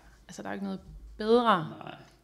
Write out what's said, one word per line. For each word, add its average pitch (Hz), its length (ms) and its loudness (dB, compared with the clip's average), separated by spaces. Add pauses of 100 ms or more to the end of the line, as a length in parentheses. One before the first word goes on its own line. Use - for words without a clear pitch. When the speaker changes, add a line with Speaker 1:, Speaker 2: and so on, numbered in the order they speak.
(280)
Speaker 1:
altså, - 160 -16
der - 60 -8
er 101 40 -8
ikke 98 120 -8
noget 95 140 -8 (380)
bedre. 220 520 4 (100)
Speaker 2:
Nej, - 120 -12
Speaker 1:
Det - 0 -
er - 60 -16 (260)